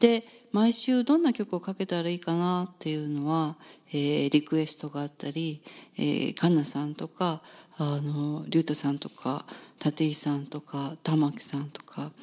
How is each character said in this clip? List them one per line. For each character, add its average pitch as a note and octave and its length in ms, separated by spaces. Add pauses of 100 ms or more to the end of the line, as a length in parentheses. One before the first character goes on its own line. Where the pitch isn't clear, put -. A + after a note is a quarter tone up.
で、 A#3 240 (260)
毎 A3 220
週 B3+ 320
ど D4 140
ん E4+ 40
な C4+ 120
曲 G3+ 200
を F3 60
か F#3+ 140
け F#3+ 100
た F3 180
ら E3+ 60
い F3 60
い F3 60
か E3+ 140
な F3+ 380
っ - 60
て - 100
い D#3 60
う D3+ 160
の D3 180
は、 D#3+ 280 (360)
え C#3+ 360
ー、 - 20
リ D3 120
ク D#3+ 160
エ D#3 60
ス - 140
ト D3+ 100
が C#3+ 140
あ - 20
っ D3 60
た - 200
り、 D#3 320 (360)
え - 40 (280)
ー、 - 40
カ - 140
ン F3 60
ナ D3+ 100
さ C#3 220
ん D3+ 80
と D#3+ 120
か、 D#3+ 360 (340)
あ D3 260
の、 D3 460
リ D#3+ 120
ュ - 20
ウ - 20
タ D3+ 100
さ C#3+ 160
ん C#3+ 80
と D3 120
か、 - 340 (400)
立 D3+ 200
石 D3+ 140
さ D3 160
ん C#3+ 120
と D3 160
か、 C#3+ 400
玉 D#3 300
木 - 120
さ - 140
ん C#3+ 80
と - 160
か、 D3 300 (100)